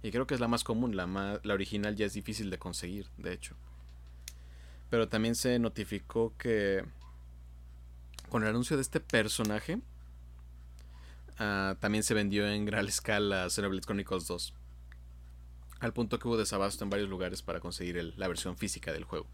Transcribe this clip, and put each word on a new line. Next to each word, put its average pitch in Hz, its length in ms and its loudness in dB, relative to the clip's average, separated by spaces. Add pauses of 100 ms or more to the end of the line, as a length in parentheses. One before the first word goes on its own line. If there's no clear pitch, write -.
Y 110 100 -4
creo 127 160 2
que 147 60 0
es 123 60 0
la 117 80 2
más 117 160 4
común, 117 340 2
la 90 100 0
ma-, 98 360 0
la 104 100 2
original 101 420 2
ya 104 100 4
es 101 80 0
difícil 107 360 -4
de 92 80 -2
conseguir, 92 500 -6 (100)
de 90 160 -4
hecho. - 220 -10 (1300)
Pero 113 180 6
también 113 280 4
se 123 240 6
notificó 110 760 0
que 101 460 4 (1500)
con 113 140 4
el 107 60 4
anuncio 120 280 2
de 135 40 4
este - 180 0
personaje, 107 800 2 (1600)
ah, 98 420 2
también 107 240 4
se - 100 4
vendió 101 340 6
en 104 180 2
gran 104 220 2
escala 101 600 4
Xenoblade 95 360 2
Chronicles 95 420 0
dos. - 260 -4 (1300)
Al 120 140 0
punto 117 260 2
que - 80 -4
hubo 117 100 4
desabasto 101 460 2
en 101 60 0
varios 101 200 2
lugares 92 320 -2
para 87 200 -4
conseguir 87 360 -2
el, 85 200 -2
la 95 100 0
versión 87 300 -2
física - 360 -4
del 80 120 -4
juego. - 280 -6